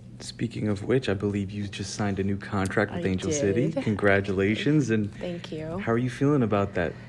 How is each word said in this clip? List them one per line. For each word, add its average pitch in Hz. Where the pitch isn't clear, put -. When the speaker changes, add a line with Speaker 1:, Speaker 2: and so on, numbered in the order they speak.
Speaker 1:
Speaking -
of 101
which, 127
I 98
believe 101
you 104
just -
signed 101
a 98
new 98
contract 98
with -
Speaker 2:
I 95
Speaker 1:
Angel 92
Speaker 2:
did. -
Speaker 1:
City. 98
Congratulations, 104
and 107
Speaker 2:
Thank 170
you. 160
Speaker 1:
how 117
are 117
you 123
feeling 139
about 101
that? 85